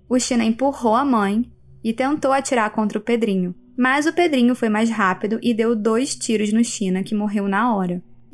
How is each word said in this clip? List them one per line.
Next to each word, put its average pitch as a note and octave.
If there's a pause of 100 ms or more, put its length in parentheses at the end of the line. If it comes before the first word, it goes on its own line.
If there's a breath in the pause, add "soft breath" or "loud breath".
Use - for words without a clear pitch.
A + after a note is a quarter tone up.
O B3
China A#3+
empurrou A#3+
a C4
mãe A3 (320)
e A3+
tentou C#4
atirar C4
contra G#3+
o G#3+
Pedrinho, G3+ (200)
mas C4
o E4
Pedrinho C#4
foi A#3+
mais A3
rápido G#3
e A#3
deu A3+
dois A3+
tiros G#3+
no A3+
China, F#3+
que F#3+
morreu G#3
na G#3+
hora. F3+ (320)